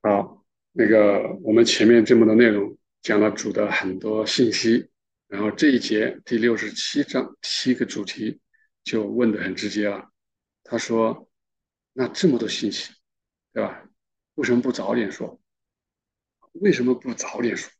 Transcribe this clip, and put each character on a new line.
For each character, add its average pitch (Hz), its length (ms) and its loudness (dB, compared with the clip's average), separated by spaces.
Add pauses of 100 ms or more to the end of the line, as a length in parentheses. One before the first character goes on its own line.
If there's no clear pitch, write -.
好， 101 440 -2 (260)
那 113 160 2
个， 104 460 4 (100)
我 107 80 0
们 117 120 6
前 113 240 2
面 117 160 8
这 120 120 6
么 113 100 6
多 107 100 4
内 117 120 6
容， 101 300 -2 (240)
讲 104 180 0
了 107 120 4
主 90 200 -8
的 104 200 -2
很 92 280 -4
多 107 260 -4
信 117 260 2
息， 117 380 0 (380)
然 101 140 -8
后 107 100 -2
这 151 180 2
一 123 100 2
节 107 460 -2
第 120 120 -4
六 113 200 2
十 107 140 -8
七 - 320 -4
章， - 380 -6
七 - 320 -4
个 120 120 -2
主 104 180 -10
题 107 360 -10 (440)
就 110 220 -4
问 110 260 0
得 104 100 -4
很 92 140 -6
直 104 140 -8
接 104 200 -2
了。 101 220 -10 (520)
他 120 140 -8
说 113 520 -2 (640)
：“那 127 140 -4
这 - 200 0
么 127 100 2
多 110 100 -4
信 104 240 -4
息， - 220 -12 (600)
对 110 100 -4
吧？ - 240 -10 (480)
为 143 100 -4
什 123 100 2
么 120 60 2
不 127 100 -2
早 117 240 -4
点 104 160 -2
说？ - 280 -14 (1120)
为 185 180 2
什 123 120 0
么 123 120 2
不 123 180 -10
早 - 280 -10
点 120 140 -2
说？ - 240 -12